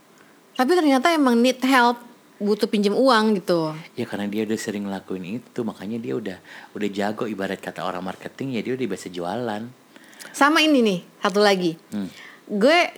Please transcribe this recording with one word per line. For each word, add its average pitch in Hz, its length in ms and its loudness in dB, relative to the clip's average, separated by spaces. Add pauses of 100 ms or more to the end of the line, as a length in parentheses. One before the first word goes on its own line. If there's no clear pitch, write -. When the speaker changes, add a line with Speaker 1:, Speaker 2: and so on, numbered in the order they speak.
(540)
Speaker 1:
Tapi 262 180 2
ternyata 311 400 4
emang 277 240 4
need 254 260 4
help, 247 360 4 (400)
butuh 208 280 0
pinjem 208 280 0
uang 220 420 4
gitu. 165 380 -2 (200)
Speaker 2:
Ya 120 120 -6
karena 104 200 -6
dia 104 180 -4
udah 107 120 -2
sering 104 300 -6
ngelakuin 95 520 -8
itu, - 240 -12
makanya 110 360 -8
dia 123 160 -8
udah, 101 240 -8 (340)
udah 104 180 -4
jago, 101 360 -4
ibarat 95 320 -6
kata 87 240 -10
orang 90 200 -6
marketing, 95 520 -10
ya 107 100 -4
dia 117 100 -6
udah 127 140 -6
bisa 95 200 -8
jualan. 104 540 -6 (680)
Speaker 1:
Sama 302 300 2
ini 302 220 4
nih, 196 180 2 (200)
satu 202 200 -2
lagi. 185 360 2 (140)
Speaker 2:
Hmm. 101 180 -6 (380)
Speaker 1:
Gue 285 520 2